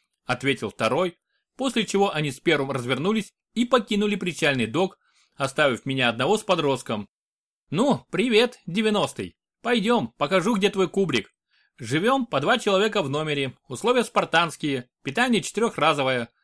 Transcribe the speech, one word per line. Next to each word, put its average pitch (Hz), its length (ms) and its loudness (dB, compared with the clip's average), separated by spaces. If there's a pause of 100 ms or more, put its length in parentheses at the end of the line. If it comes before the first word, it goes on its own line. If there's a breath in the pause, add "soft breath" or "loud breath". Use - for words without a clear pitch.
(260)
ответил 127 440 -2
Второй, 139 480 -2 (400)
после 240 280 0
чего 196 280 2
они 151 180 -2
с - 80 -10
Первым 139 320 0
развернулись 135 600 -2 (220)
и 240 100 0
покинули 208 500 0
причальный 147 520 0
док, 170 320 -2 (360)
оставив 135 500 0
меня 131 240 0
одного 131 280 0
с 214 60 -6
подростком. 135 640 -2 (640)
«Ну, 220 400 0
привет, 240 560 2
девяностый. 175 680 -2 (280)
Пойдём, 226 540 0
покажу, 190 380 2
где 196 140 2
твой 190 180 0
кубрик. 151 460 -2 (460)
Живём 196 480 0
по 143 120 0
два 208 200 2
человека 202 420 0
в 143 80 -2
номере, 143 480 -4 (100)
условия 233 360 0
спартанские, 160 840 -2 (120)
питание 226 400 0
четырёхразовое. 143 880 0 (140)